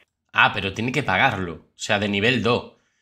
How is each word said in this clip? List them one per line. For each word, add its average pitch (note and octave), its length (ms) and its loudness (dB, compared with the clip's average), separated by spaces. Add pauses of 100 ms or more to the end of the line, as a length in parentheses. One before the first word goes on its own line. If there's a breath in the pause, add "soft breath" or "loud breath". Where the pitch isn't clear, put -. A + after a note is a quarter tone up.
(320 soft breath)
Ah, A#2+ 220 4
pero G2 180 -4
tiene A2+ 180 -4
que C#3 120 -2
pagarlo. F#2+ 500 0
O - 260 -20
sea, G#2+ 200 -2
de G2+ 100 -2
nivel G#2 340 0
dos. A2+ 340 -2 (260)